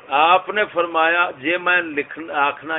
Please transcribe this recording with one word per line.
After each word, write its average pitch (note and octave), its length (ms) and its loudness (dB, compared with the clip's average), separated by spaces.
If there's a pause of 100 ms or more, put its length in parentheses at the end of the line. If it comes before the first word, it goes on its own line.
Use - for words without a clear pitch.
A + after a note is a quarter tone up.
آپ D#3+ 400 4
نے G3+ 140 -2 (100)
فرمایا، E3+ 580 0 (100)
جے D#3+ 180 -2
میں F3+ 240 2
لکھن، D3+ 480 -8
آکھنا D3 480 -2